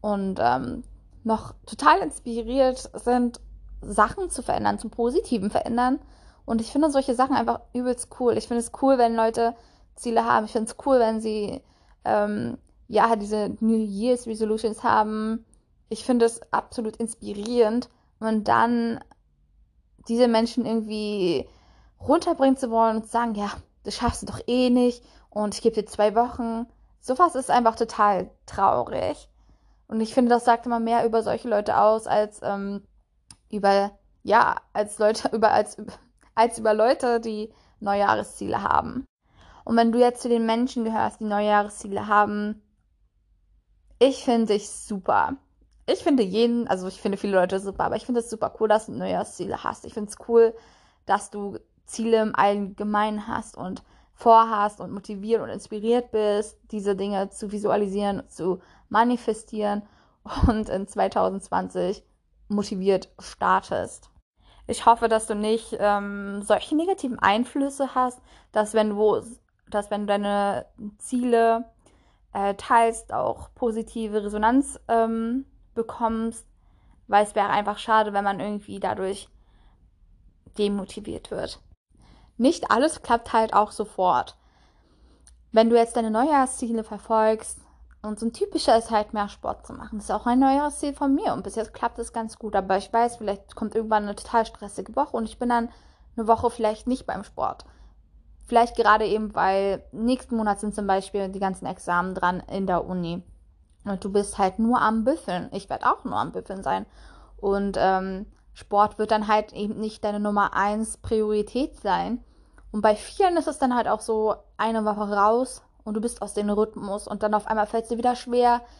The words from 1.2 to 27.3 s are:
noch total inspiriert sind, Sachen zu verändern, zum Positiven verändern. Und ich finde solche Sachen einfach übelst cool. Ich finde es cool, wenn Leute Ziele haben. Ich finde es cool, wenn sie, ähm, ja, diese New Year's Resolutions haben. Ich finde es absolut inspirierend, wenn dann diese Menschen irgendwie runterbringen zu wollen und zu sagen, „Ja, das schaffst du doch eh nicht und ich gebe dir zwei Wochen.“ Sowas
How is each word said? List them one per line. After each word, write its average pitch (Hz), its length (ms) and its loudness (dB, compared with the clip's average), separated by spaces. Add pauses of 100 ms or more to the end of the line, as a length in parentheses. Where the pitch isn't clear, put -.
noch 220 300 -4 (120)
total 302 340 2
inspiriert 254 960 -2
sind, 240 460 0 (420)
Sachen 226 480 0
zu - 140 -8
verändern, 208 360 0
zum 220 100 -10
Positiven 240 600 -2
verändern. 247 500 0 (460)
Und 226 160 0
ich 220 100 -8
finde 302 200 2
solche 269 240 0
Sachen 262 200 2
einfach 233 260 -2 (120)
übelst 247 360 -4 (100)
cool. 233 180 2
Ich 220 100 -6
finde 233 140 -2
es 233 100 -8 (100)
cool, 269 160 4
wenn 233 180 4
Leute 226 400 0 (400)
Ziele 226 300 0
haben. 233 200 2
Ich 214 60 -12
finde 220 200 -4
es - 140 -18
cool, 262 140 6
wenn 220 220 2
sie, 214 400 -4 (440)
ähm, 208 520 0 (300)
ja, 226 280 4
diese 208 440 -4
New 220 180 2
Year's 220 500 -2
Resolutions 220 560 -4
haben. 220 600 0 (440)
Ich 214 140 -10
finde 240 220 4
es 233 160 0 (100)
absolut 214 460 -4
inspirierend, 220 920 0 (300)
wenn 220 240 0
dann 233 600 2 (1040)
diese 233 200 4
Menschen 233 380 2
irgendwie 208 840 -2 (520)
runterbringen 269 580 2
zu 240 140 -6
wollen 226 260 2
und 220 80 -6
zu - 60 -20
sagen, 233 240 0
„Ja, 202 160 -4 (320)
das 208 120 -8
schaffst - 280 -2
du - 40 -10
doch 202 200 -10
eh 247 220 2
nicht 247 340 2 (260)
und 208 240 -4
ich - 80 -10
gebe 226 140 2
dir 208 100 -2
zwei 208 300 0
Wochen.“ 233 500 -2 (340)
Sowas 330 360 2